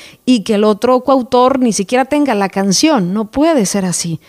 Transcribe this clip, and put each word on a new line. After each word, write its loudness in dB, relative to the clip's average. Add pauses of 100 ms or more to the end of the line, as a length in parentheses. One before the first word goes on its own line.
(240)
y 2
que -4
el 0
otro 2
coautor 2
ni 0
siquiera -2
tenga 0
la -2
canción. 0
No -6
puede 0
ser -4
así. -6